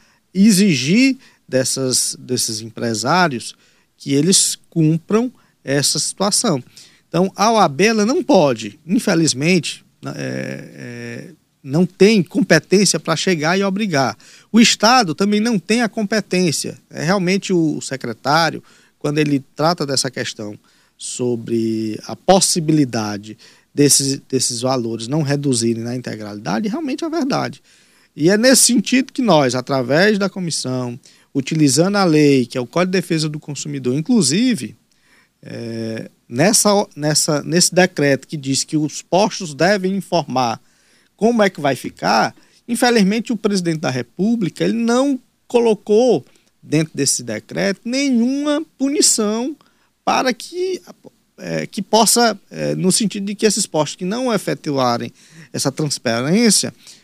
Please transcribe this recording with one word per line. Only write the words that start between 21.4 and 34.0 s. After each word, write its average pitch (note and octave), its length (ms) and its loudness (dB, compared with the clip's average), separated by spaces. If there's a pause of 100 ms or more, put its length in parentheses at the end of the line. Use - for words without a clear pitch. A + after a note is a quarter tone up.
a A2 100 -12
possibilidade A#2+ 1200 0 (340)
desses, C#3 460 2 (100)
desses B2 340 -4
valores A#2 440 -4
não D3 160 -2
reduzirem B2 640 -2
na A#2+ 100 -8
integralidade, A#2 720 -6
realmente C#4+ 360 -6
é E4 40 -4
verdade. B3 540 -4 (540)
E D3 120 2
é G3+ 80 4
nesse B3 260 6
sentido B3 500 0
que C4+ 100 -4
nós, D3+ 320 4
através C#3 640 2
da G3 100 -2
comissão, B2+ 720 -6 (340)
utilizando D#3 640 2
a G3 80 4
lei, D3 400 6
que B2 140 -8
é - 20 -2
o B2 60 -4
Código F3+ 260 0
de F#3+ 80 0
Defesa D#3+ 280 -2
do D3+ 100 -8
Consumidor, C#3 560 -6
inclusive, E3+ 840 0 (640)